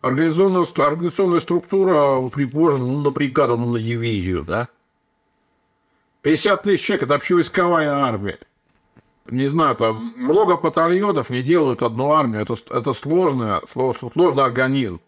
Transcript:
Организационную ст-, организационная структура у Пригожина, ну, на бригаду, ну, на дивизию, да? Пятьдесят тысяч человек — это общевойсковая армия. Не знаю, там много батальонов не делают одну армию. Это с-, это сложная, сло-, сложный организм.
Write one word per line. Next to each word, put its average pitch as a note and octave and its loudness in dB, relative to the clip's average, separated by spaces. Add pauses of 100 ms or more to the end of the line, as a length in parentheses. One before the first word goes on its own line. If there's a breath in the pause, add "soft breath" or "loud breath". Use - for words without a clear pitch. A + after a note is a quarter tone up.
Организационную E3 2
ст-, - -6
организационная E3+ 0
структура E3 2
у B2+ -2
Пригожина, C#3 0
ну, C3 -2
на C#3+ 0
бригаду, C3+ 0
ну, A#2+ -2
на A#2+ -2
дивизию, A2+ -2
да? G#2 -4 (1500)
Пятьдесят E3+ 2
тысяч G3+ 0
человек — - -2
это C#3 0
общевойсковая E3 0
армия. A2 -2 (880)
Не C3 -2
знаю, C#3+ 0
там A2+ -2
много E3+ 2
батальонов E3+ 0
не B2 -4
делают C#3 2
одну B2 0
армию. B2+ 2
Это G#2+ -4
с-, A2 -14
это B2+ -2
сложная, C#3 0 (100)
сло-, B2+ -2
сложный C#3 0
организм. B2+ -2